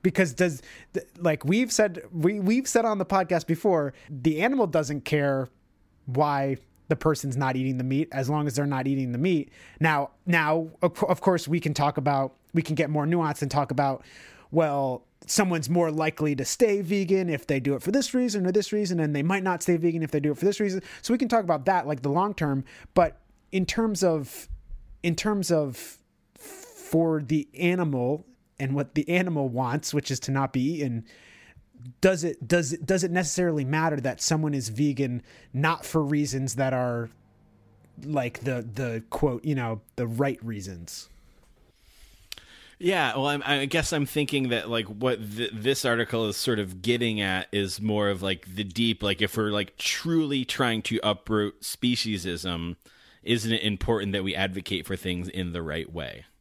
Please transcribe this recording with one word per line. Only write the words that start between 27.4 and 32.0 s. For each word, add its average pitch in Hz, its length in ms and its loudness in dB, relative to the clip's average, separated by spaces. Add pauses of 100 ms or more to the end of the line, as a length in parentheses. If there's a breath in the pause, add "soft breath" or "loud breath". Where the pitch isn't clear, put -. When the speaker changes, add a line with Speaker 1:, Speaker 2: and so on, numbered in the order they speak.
Speaker 1:
animal 156 680 0 (340)
and 135 140 -2
what 143 220 -2
the 147 140 0
animal 170 380 2
wants, 127 460 -2
which 147 180 0
is 127 100 -2
to - 100 -6
not 135 200 0
be 131 100 0
eaten, 135 440 -2 (960 loud breath)